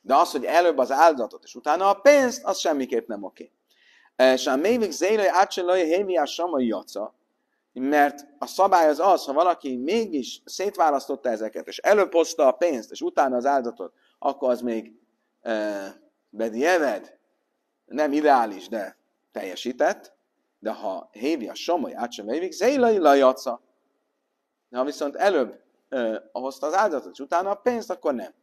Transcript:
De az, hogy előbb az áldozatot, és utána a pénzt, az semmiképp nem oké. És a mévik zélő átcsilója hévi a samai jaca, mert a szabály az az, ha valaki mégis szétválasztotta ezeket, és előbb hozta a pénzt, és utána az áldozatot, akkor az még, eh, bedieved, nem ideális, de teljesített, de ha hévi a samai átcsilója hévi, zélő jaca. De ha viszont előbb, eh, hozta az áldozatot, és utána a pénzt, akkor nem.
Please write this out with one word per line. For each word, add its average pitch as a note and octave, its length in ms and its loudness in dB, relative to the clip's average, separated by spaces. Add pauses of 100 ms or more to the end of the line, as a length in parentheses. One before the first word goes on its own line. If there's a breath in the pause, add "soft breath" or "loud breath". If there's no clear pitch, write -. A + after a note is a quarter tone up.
De B2+ 140 2
az, - 160 4
hogy B2+ 140 -4
előbb E3 320 2
az B2+ 140 0
áldozatot, C#3 520 2
és - 120 -20
utána E3+ 340 0
a G3+ 40 4
pénzt, C4+ 520 4
az G3 120 -2
semmiképp C3 500 -2
nem G#2 160 -10
oké. - 280 -18 (640 soft breath)
És C3 320 4
a C3+ 80 2
mévik G#3 360 0
zélő F#3+ 360 0
átcsilója F3+ 560 2
hévi F3+ 340 0
a D#3 80 2
samai D#3 420 -2
jaca, G2 460 -6 (600)
mert C#3+ 540 0 (120)
a C3+ 60 -6
szabály F#3+ 420 2
az D3 120 2
az, F3 260 2
ha C#3 80 -8
valaki D#3+ 420 0
mégis D#3+ 680 -4
szétválasztotta D3+ 840 -2
ezeket, G#2+ 380 -6
és - 100 -14
előbb G3 340 2
hozta D#3+ 360 2
a B2+ 40 6
pénzt, D3 400 -2
és - 100 -14
utána D3 340 0
az B2 100 -2
áldozatot, B2 480 -2 (260)
akkor C3+ 300 -2
az A#2+ 120 0
még, A2+ 380 -6 (420)
eh, G#2 520 -6 (360)
bedieved, A#2 880 -2 (680)
nem D3 260 -2
ideális, B2+ 560 2
de G2+ 300 -10 (340)
teljesített, A2+ 840 -6 (460)
de G#2+ 120 -6
ha G2 400 -8
hévi B2 360 -4
a E2+ 80 -12
samai D#3+ 380 -4
átcsilója A2+ 400 -8
hévi, F3 180 -6
zélő A3 640 4
jaca. C3 460 2 (1080)
De A#2+ 80 -10
ha B2+ 60 -2
viszont C#3+ 320 -6
előbb, E3 460 0 (280)
eh, A#2 260 -2 (160)
hozta C3+ 360 -8
az D#3 60 -4
áldozatot, D3 400 -2
és - 60 -20
utána E3+ 300 -2
a G3+ 60 -2
pénzt, A3+ 340 -4
akkor E3 240 -2
nem. G2+ 280 -10